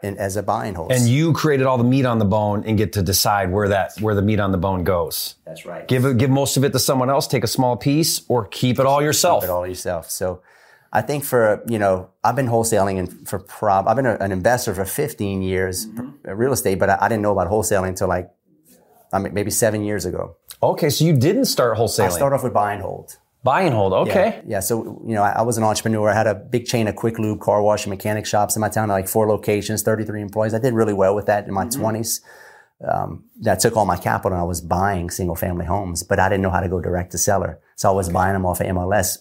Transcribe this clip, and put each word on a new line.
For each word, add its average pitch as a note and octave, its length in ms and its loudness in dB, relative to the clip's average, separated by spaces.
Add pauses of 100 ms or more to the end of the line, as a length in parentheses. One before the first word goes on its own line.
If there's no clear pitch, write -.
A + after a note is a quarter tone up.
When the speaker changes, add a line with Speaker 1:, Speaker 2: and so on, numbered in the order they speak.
Speaker 1:
and G2+ 160 -8
as G2 180 -4
a G2+ 60 -4
buy A2 240 -2
and F#2+ 100 -8
hold. E2+ 160 -4
Speaker 2:
And B2 160 4
you D3+ 240 2
created C#3 320 2
all C3 140 2
the A#2+ 60 2
meat C3 200 4
on A#2 140 2
the G#2 80 2
bone G#2 400 0
and A2 100 0
get G2+ 160 0
to G2+ 100 -2
decide G2 480 0
where G2+ 180 0
that, G2 320 0
where G#2+ 140 0
the G2+ 60 2
meat G#2 180 2
on G2 140 0
the F#2 60 0
bone F#2 260 -2
goes. E2+ 520 -2 (100)
Speaker 1:
That's - 180 -16
right. - 240 -14
Speaker 2:
Give B2+ 160 2
it, C3 140 2
give C#3 100 4
most C#3 300 2
of C3 60 4
it C3 100 0
to B2+ 40 2
someone B2+ 300 2
else, C#3 180 0
take B2+ 160 0
a A#2 40 -2
small B2 320 0
piece, D3+ 500 0
or A#2+ 160 2
keep B2 340 -2
it C3+ 60 2
all C#3 160 4
yourself. D3 440 2
Speaker 1:
Keep F#2 40 -4
it F2+ 40 -2
all F2+ 140 -2
yourself. F2+ 440 -8
So F#2 320 -6 (500)
I A2 80 2
think C#3 240 -4
for, A2 420 2
you A2+ 120 -2
know, F#2+ 320 0 (120)
I've B2 140 2
been C3 120 0
wholesaling G#2 500 2
and - 280 -6
for G2 120 -6
prob-, F#2+ 500 0
I've A2 80 2
been C3+ 80 0
a, A2+ 120 0
an G2 140 -2
investor A2+ 440 0
for F#2+ 100 -4
fifteen G2 560 -4
years, F#2 460 -2
Speaker 2:
Mm-hmm. A#2 420 -12
Speaker 1:
r-, F#2+ 80 -8
real B2+ 160 0
estate, F#2+ 260 0
but G2 120 4
I, F#2+ 100 4
I G2+ 80 2
didn't A2 140 0
know G#2 100 2
about F#2 180 0
wholesaling G2+ 380 2
until, F#2 200 -2
like, F2+ 200 -2 (840)
I F#2+ 100 -2
mean, F#2+ 120 -6
maybe G2+ 180 -2
seven G#2+ 340 0
years G#2 200 -4
ago. F2 320 -8 (260)
Speaker 2:
Okay, D#3+ 280 0
so D3 140 0
you E3+ 80 4
didn't F3 340 4
start A#2 300 0
wholesaling. G#2+ 300 0
Speaker 1:
I - 40 0
started C#3 260 0
off B2 80 -2
with A2 100 -4
buy G#2 180 0
and G2+ 80 -8
hold. - 380 -12 (240)
Speaker 2:
Buy C#3+ 200 2
and D3+ 120 2
hold, G2 180 2
okay. F#3 440 2
Speaker 1:
Yeah, - 100 -16
yeah. G2+ 140 -4
So, - 440 -4
you A2 120 -2
know, G2+ 60 4
I, G2+ 80 4
I A2 120 0
was A#2 160 0
an A2 60 2
entrepreneur. G#2+ 440 2
I G2+ 60 4
had A2 140 4
a G2+ 80 0
big A2+ 300 -4
chain A#2 200 0
of G2+ 80 -2
quick A2+ 240 -2
lube G#2+ 220 -2
car G#2 200 2
wash G#2 240 2
and G#2 60 -6
mechanic G#2 340 -4
shops G#2 300 0
in A2 60 -2
my G#2+ 80 0
town, A2 200 0
like, F#2+ 200 0
four A2 200 2
locations, G#2 540 0
thirty-three G#2+ 400 -2
employees. G#2+ 320 -2
I A2+ 60 0
did B2+ 140 2
really A2 180 2
well G2 220 4
with G2+ 120 -2
that G#2 220 0
in G2 40 -6
my F#2+ 120 0
Speaker 2:
Mm-hmm. F2 160 -6
Speaker 1:
twenties. A2 400 -2 (680)
Um, - 380 -4 (160)
that G2+ 200 0
took A2+ 160 2
all G#2+ 80 2
my F2+ 120 0
capital, G2 400 -2
and F2 40 -2
I F2 40 0
was F2 160 -4
buying F2 500 -2
single F2 260 -4
family F2 280 -4
homes, F2+ 400 -4
but F#2+ 160 0
I F#2+ 80 4
didn't G2 140 2
know F#2 80 0
how F2+ 100 0
to F#2 80 -4
go F2 120 -2
direct F2 320 -4
to F2 60 -6
seller. F#2+ 400 0 (180)
So - 120 0
I G2 40 4
was F#2+ 160 0
buying F#2 260 2
them F#2 120 0
off F2 140 -2
of - 60 0
M F#2 120 -2
L F2+ 140 0
S, G2+ 280 0